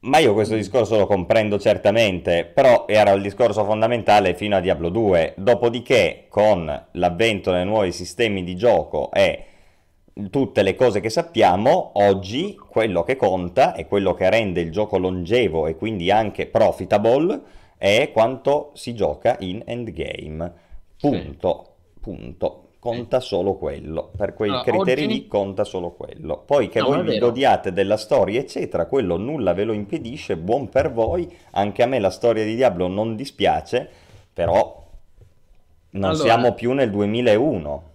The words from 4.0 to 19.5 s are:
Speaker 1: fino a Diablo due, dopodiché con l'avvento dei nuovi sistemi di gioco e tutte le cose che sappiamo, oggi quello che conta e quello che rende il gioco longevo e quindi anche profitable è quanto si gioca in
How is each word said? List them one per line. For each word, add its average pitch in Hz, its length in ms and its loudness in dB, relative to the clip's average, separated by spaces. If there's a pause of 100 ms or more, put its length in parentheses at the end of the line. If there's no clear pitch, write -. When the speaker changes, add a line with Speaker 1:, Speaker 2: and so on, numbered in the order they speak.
Speaker 1:
fino 101 220 -2
a 95 40 4
Diablo 85 300 -2
due, 92 480 2
dopodiché 117 920 0
con 90 640 0
l'avvento 90 600 0
dei 90 120 0
nuovi 98 280 0
sistemi 98 520 -4
di 90 100 -8
gioco 90 580 0
e 95 320 0 (880)
tutte 135 320 0
le 95 120 2
cose 107 260 2
che 110 100 -4
sappiamo, 113 880 2
oggi 101 580 0
quello 107 480 -2
che 131 140 -2
conta 98 580 0
e 85 120 -10
quello 95 280 0
che 92 160 0
rende 98 320 0
il 82 100 -6
gioco 101 240 -2
longevo 90 680 0
e 80 100 -4
quindi 101 340 -4
anche 104 360 0
profitable 117 960 2 (340)
è 110 340 2
quanto 139 640 0
si - 220 -12
gioca 98 460 0
in 95 260 -8